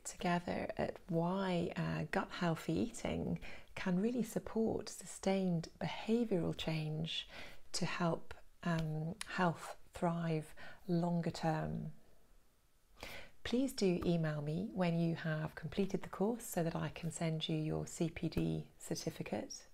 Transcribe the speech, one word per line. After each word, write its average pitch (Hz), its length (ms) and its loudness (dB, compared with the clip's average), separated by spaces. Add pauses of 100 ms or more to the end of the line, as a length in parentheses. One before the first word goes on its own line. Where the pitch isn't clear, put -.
together - 640 0 (100)
at - 200 0 (100)
why, 175 680 2
uh, 160 360 0
gut 190 180 0
healthy 165 440 0
eating 170 640 0 (340)
can 180 260 0
really 240 220 2
support - 680 0
sustained 190 800 0 (120)
behavioural 185 760 2
change 156 720 -2 (440)
to - 140 0
help, - 500 0 (280)
um, 160 520 0 (100)
health - 520 0 (160)
thrive 165 600 0 (340)
longer 170 440 4
term. 156 600 0 (1500)
Please 254 260 2
do 180 340 4
email 160 360 4
me 165 320 -2
when 170 260 4
you 165 160 4
have 156 400 -2
completed 190 460 0
the 180 80 -8
course 233 340 0
so - 200 0
that 165 120 0
I 160 140 -2
can 160 220 -4
send 160 360 -2
you 165 80 2
your 156 300 0
C - 240 -2
P - 180 -2
D 160 380 0 (120)
certificate. - 760 -4 (200)